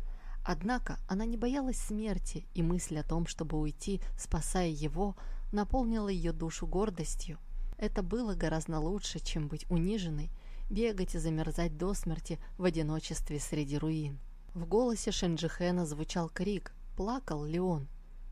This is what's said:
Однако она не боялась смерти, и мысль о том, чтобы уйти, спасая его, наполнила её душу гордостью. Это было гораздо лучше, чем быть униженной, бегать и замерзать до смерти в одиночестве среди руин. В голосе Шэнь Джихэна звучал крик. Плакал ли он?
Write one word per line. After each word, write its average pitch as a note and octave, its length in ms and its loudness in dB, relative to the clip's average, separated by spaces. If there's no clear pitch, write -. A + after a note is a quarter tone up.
Однако F3+ 540 0
она G3 160 0
не A3+ 140 0
боялась B3+ 400 0
смерти, G#3 760 -2
и F3 100 2
мысль E3 360 2
о D3+ 40 0
том, E3 240 2
чтобы D#3 320 -2
уйти, D3+ 440 0
спасая F3 500 2
его, D#3 480 0
наполнила A3 560 4
её E3+ 260 2
душу E3 320 -2
гордостью. E3 720 0
Это G#3+ 240 0
было G#3 320 0
гораздо D#3+ 460 2
лучше, F3 400 0
чем D3+ 280 0
быть D3+ 220 -6
униженной, E3+ 600 2
бегать G#3 460 2
и F3 40 0
замерзать D#3+ 600 2
до F#3+ 160 2
смерти D#3 440 -2
в F#3 60 2
одиночестве D#3 760 2
среди D3 380 0
руин. D3+ 400 0
В E3+ 140 -4
голосе A3 440 4
Шэнь F3 260 2
Джихэна F3 500 2
звучал D#3 420 -2
крик. F#3+ 460 -2
Плакал F#3+ 480 -2
ли D#3 140 0
он? E3+ 300 2